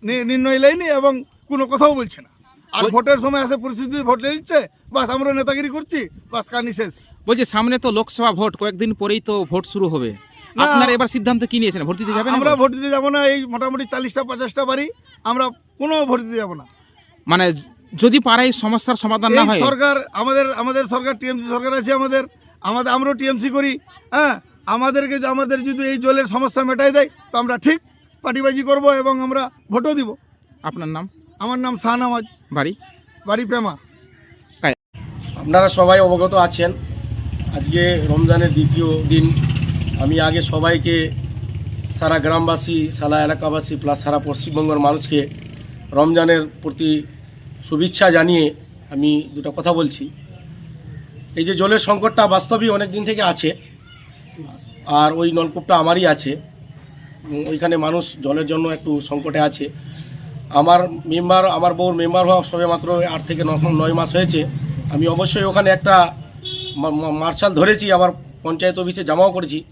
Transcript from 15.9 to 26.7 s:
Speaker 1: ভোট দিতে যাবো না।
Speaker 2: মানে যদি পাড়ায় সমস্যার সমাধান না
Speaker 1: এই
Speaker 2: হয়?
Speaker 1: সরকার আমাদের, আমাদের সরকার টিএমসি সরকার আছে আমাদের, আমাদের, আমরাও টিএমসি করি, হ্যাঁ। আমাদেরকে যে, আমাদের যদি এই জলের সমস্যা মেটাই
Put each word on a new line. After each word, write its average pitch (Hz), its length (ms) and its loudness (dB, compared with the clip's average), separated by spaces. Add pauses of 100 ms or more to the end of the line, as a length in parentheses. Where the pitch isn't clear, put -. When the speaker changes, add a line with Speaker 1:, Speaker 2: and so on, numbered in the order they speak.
Speaker 1:
ভোট 247 160 0
দিতে 226 160 -8
যাবো 202 160 -6
না। 151 120 -16 (640)
Speaker 2:
মানে 180 260 4 (420)
যদি 233 240 4
পাড়ায় 247 320 4
সমস্যার 226 440 -2
সমাধান 220 380 0
না - 80 6
Speaker 1:
এই 214 60 4
Speaker 2:
হয়? 208 120 2
Speaker 1:
সরকার 277 360 2 (180)
আমাদের, 269 400 0
আমাদের 254 320 -2
সরকার 247 320 -4
টিএমসি 247 320 -6
সরকার 247 240 -4
আছে 262 200 0
আমাদের, 269 300 0 (380)
আমাদের, 247 320 -2
আমরাও 269 200 0
টিএমসি 269 360 -2
করি, 277 280 -2 (340)
হ্যাঁ। 285 280 0 (260)
আমাদেরকে 262 540 -2
যে, 262 80 -4
আমাদের 262 360 -4
যদি 269 260 -4
এই 269 80 -2
জলের 262 280 2
সমস্যা 254 380 -2
মেটাই 262 280 2